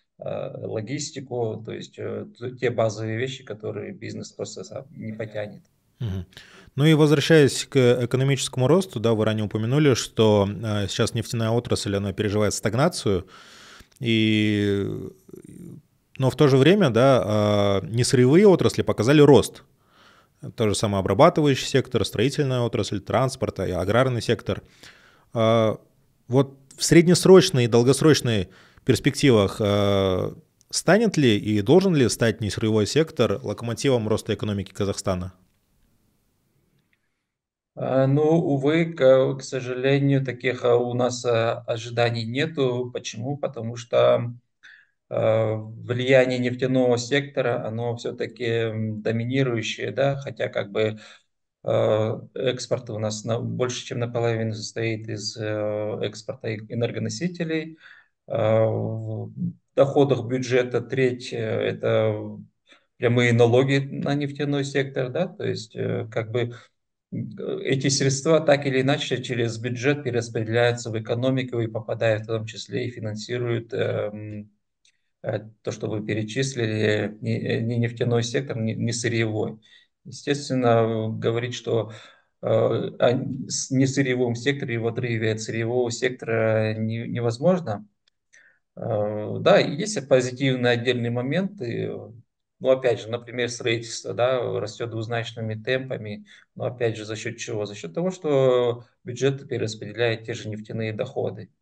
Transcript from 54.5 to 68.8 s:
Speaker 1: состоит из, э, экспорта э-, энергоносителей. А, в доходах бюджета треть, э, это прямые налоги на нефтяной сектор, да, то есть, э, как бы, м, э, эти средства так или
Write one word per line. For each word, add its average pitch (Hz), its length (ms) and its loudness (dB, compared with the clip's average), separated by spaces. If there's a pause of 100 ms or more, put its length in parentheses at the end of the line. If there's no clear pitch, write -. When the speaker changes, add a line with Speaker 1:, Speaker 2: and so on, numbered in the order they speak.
Speaker 1:
состоит 110 560 -6
из, 107 280 -8
э, 107 680 -4
экспорта - 460 -8
э-, 107 80 -6 (120)
энергоносителей. 156 1080 -6 (500)
А, 110 380 2
в 110 640 -6 (440)
доходах 135 500 2
бюджета 123 560 -2
треть, 123 520 -2
э, 120 60 -6
это 107 1000 -2 (580)
прямые 120 360 4
налоги 123 460 4
на 139 360 -4
нефтяной 143 500 -2
сектор, 135 460 -4
да, 165 160 -2
то - 180 -10
есть, 110 300 -6
э, 113 360 -4
как 113 200 -6
бы, 120 240 -4 (580)
м, - 260 -8
э, - 260 -6
эти 139 240 0
средства 143 520 2
так 143 260 2
или 131 140 2